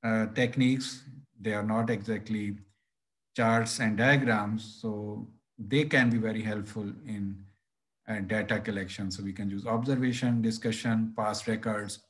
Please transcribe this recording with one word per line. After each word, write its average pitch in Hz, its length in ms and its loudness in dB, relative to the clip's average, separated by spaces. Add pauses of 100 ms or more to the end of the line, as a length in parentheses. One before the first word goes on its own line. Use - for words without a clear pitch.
uh, 110 240 2
techniques. 127 760 2 (360)
They 107 140 -2
are 104 100 0
not 110 260 2
exactly 104 680 -2 (760)
charts 113 440 4
and 110 180 2
diagrams, 110 840 2
so 104 460 -6 (300)
they 131 280 0
can 131 240 4
be 117 80 4
very 110 240 0
helpful 107 480 -4 (160)
in, 101 380 -6 (640)
uh, 107 120 -4
data 104 400 0
collection. 98 520 -6
So 98 120 -8
we 98 100 -4
can 101 160 -4
use 101 160 -6
observation, 120 760 2
discussion, 110 760 0
past 107 300 -2
records 107 520 -2 (100)